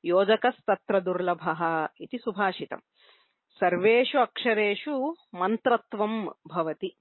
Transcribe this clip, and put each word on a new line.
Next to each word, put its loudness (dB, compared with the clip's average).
योजकस्तत्र 2
दुर्लभः -2
इति -10
सुभाषितम्। -4
सर्वेषु 2
अक्षरेषु -2
मन्त्रत्वं -2
भवति। -6